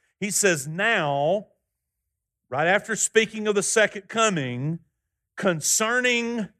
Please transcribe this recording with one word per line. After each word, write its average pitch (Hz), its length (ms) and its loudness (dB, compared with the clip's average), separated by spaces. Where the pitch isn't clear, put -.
He 202 140 -4
says, 160 340 2
"Now," 170 800 0
right 143 180 0
after 196 300 0
speaking 220 500 0
of 214 80 2
the 196 80 0
second 208 460 0
coming, 160 720 0
"concerning 233 1120 0